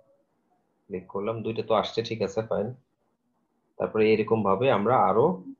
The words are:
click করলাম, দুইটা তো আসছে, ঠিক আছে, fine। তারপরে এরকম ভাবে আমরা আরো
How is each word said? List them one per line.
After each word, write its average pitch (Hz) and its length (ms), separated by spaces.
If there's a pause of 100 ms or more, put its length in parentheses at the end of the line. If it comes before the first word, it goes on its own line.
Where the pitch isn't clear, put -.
(840)
click 92 220
করলাম, 107 360
দুইটা 113 200
তো 113 100
আসছে, 107 300
ঠিক 110 180
আছে, 98 200
fine। 107 320 (1040)
তারপরে 107 360
এরকম 107 300
ভাবে 101 280
আমরা 110 260
আরো 113 460 (160)